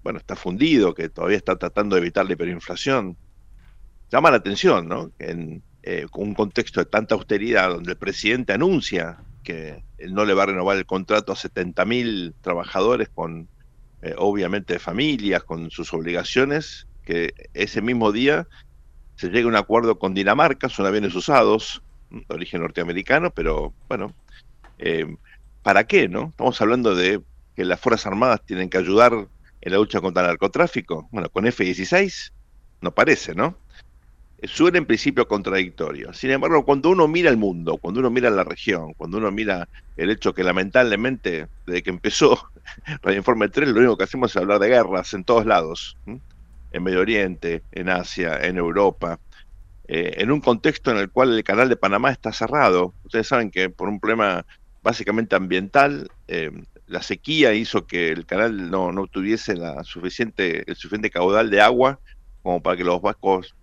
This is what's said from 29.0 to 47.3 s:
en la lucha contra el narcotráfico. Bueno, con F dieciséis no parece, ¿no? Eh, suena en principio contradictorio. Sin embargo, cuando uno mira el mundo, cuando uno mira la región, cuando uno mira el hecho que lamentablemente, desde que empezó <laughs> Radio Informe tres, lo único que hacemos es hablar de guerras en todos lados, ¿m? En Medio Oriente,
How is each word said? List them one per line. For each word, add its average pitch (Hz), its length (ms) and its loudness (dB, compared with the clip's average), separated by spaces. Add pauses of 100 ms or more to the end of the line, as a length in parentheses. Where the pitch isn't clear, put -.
en - 600 -10
la 95 60 4
lucha 104 220 2
contra 90 220 0
el 90 60 2
narcotráfico. 95 800 -2
Bueno, 92 200 -6
con 98 160 -2
F 123 180 0
dieciséis 95 680 0 (500)
no 90 80 -4
parece, 123 440 2
¿no? 131 220 -2 (800)
Eh, - 100 -6
suena 175 280 4
en 165 80 2
principio 120 420 2
contradictorio. 90 840 -4
Sin - 180 -4
embargo, 156 360 2
cuando 143 240 4
uno 180 180 6
mira 165 220 4
el 120 80 4
mundo, 85 400 -2
cuando 95 220 -6
uno 127 100 2
mira 123 180 2
la 98 160 2
región, 85 480 -4
cuando 85 240 -10
uno 107 140 -2
mira 98 360 -4 (300)
el 87 140 -2
hecho 104 240 -2
que 92 100 -2
lamentablemente, 98 1040 0 (180)
desde 87 160 -4
que - 80 -8
empezó 117 600 2 (240)
<laughs> - 280 -12
Radio 98 140 2
Informe 104 320 2
tres, 143 220 -2
lo 110 100 4
único 120 160 4
que 92 80 -2
hacemos 123 260 -2
es - 60 -4
hablar 98 220 2
de 101 100 2
guerras 101 460 2
en 95 100 -8
todos 113 220 2
lados, 85 500 -2 (100)
¿m? 120 140 -14 (520)
En 87 100 -6
Medio 92 180 0
Oriente, 92 640 -2 (100)